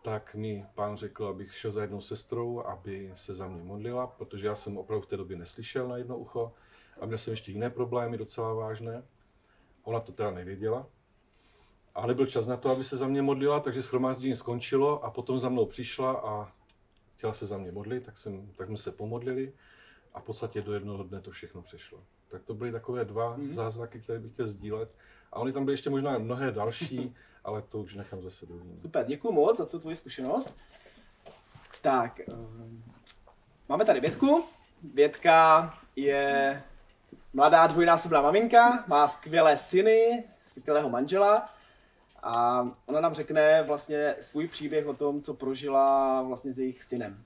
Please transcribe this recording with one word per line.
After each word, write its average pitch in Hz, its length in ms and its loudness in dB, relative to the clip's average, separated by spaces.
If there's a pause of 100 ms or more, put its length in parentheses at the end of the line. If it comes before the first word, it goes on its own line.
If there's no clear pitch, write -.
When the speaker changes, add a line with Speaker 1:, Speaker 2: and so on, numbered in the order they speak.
Speaker 1:
tak 107 320 -8
mi 104 400 -8
pán 104 220 -6
řekl, 104 300 -10
abych 92 280 -12
šel - 160 -8
za 104 120 -6
jednou 98 180 -8
sestrou, 117 600 -8
aby 98 540 -12
se 98 200 -14
za 92 140 -12
mě 85 140 -14
modlila, 117 440 -6
protože 104 400 -12
já 104 80 -2
jsem 104 240 -10
opravdu 98 240 -6
v - 60 -18
té 98 80 -6
době 95 200 -10
neslyšel 117 520 -8
na 123 80 -8
jedno 123 220 -10
ucho 117 340 -8 (480)
a - 60 -10
měl 110 120 -6
jsem - 140 -8
ještě 110 200 -10
jiné 117 180 -4
problémy, 120 480 -4
docela 113 360 -8
vážné. 113 480 -8 (800)
Ona 113 180 -4
to - 120 -18
teda 104 180 -2
nevěděla. 98 560 -4 (1080)
A 101 120 -4
nebyl 123 200 2
čas 117 200 -2
na 123 100 -2
to, 131 140 -2
aby 131 140 0
se 135 120 -8
za 131 100 -2
mě 139 160 0
modlila, 143 380 2
takže 131 220 -4
shromáždění 127 540 -2
skončilo 135 680 0
a 120 60 -8
potom 127 300 -4
za 127 80 -4
mnou 120 180 2
přišla 127 460 -4
a 107 400 -8 (640)
chtěla 110 160 -6
se - 140 -10
za 101 120 -8
mě 90 140 -12
modlit, 110 340 -8
tak - 120 -20
jsem, 98 360 -14
tak 92 140 -12
jsme 107 80 -8
se - 160 -10
pomodlili 123 600 -6 (640)
a - 60 -14
v - 40 -20
podstatě 107 380 -8
do 104 120 -6
jednoho 101 280 -8
dne 92 180 -12
to 90 100 -18
všechno - 320 -18
přešlo. - 360 -20 (320)
Tak 90 120 -14
to 113 120 -12
byly 120 180 -8
takové 113 320 -6
dva 117 320 -4
Speaker 2:
Mhm. 143 180 -8
Speaker 1:
zázraky, 113 460 -8
které 113 180 -8
bych 113 140 -14
chtěl 117 140 -6
sdílet. 104 480 -10 (380)
A - 40 -12
ony 123 160 -4
tam 139 120 -4
byly 139 80 0
ještě 135 180 -4
možná 135 280 -2
mnohé 123 340 -4
další, 120 640 -6 (140)
Speaker 2:
<laughs> - 160 -20
Speaker 1:
ale 107 180 -6
to - 180 -12
už 95 140 -12
nechám 98 280 -12
zase 90 240 -16
druhým. 87 300 -18
Speaker 2:
Super, - 300 -4
děkuju 147 260 -4
moc 151 260 6
za 165 80 -4
tu 170 120 -10
tvoji 160 180 -10
zkušenost. 135 640 -6 (1200)
Tak, 127 380 2
ehm, 113 640 -16 (840)
máme 202 160 2
tady - 160 6
Větku. 302 440 4 (500)
Větka 160 800 6 (220)
je 139 640 0 (720)
mladá 156 340 8
dvojnásobná 165 560 6
maminka, 233 640 8
má 147 220 6
skvělé 156 480 4
syny, 226 680 4 (180)
skvělého 147 480 -2
manžela 190 580 4 (760)
a 120 380 2 (260)
ona 151 140 0
nám 165 140 2
řekne 156 480 4
vlastně 147 580 -2
svůj 160 280 -4
příběh 147 380 -2
o 139 80 -4
tom, 143 260 -2
co 143 140 -8
prožila 135 880 2
vlastně 131 300 -6
s 123 60 -8
jejich 131 260 -4
synem. 110 420 -8